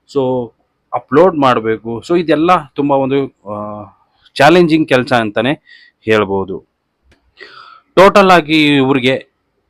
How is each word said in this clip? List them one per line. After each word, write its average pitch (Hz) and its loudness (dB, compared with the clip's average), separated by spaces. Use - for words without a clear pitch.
so 127 -4
ಅಪ್ಲೋಡ್ 160 2
ಮಾಡ್ಬೇಕು. 117 -2
So 175 0
ಇದೆಲ್ಲ 160 -2
ತುಂಬಾ 143 -2
ಒಂದು, 135 -2
ಆ, 104 -14
ಚಾಲೆಂಜಿಂಗ್ 156 2
ಕೆಲ್ಸ 127 0
ಅಂತಾನೆ 113 -2
ಹೇಳ್ಬೋದು. 98 -2
ಟೋಟಲ್ 196 4
ಆಗಿ 151 2
ಇವ್ರಿಗೆ 131 -2